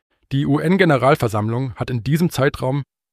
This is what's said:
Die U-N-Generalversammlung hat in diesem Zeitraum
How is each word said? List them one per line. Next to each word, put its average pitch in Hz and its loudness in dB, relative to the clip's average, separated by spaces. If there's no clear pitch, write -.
Die 139 0
U-N-Generalversammlung 135 0
hat - -8
in 123 -4
diesem 151 0
Zeitraum 135 -2